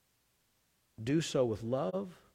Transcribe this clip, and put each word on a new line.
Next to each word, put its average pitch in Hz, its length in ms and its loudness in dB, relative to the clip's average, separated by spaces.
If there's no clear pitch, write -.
Do 143 200 2
so 135 240 2
with 107 160 -2
love 175 500 -2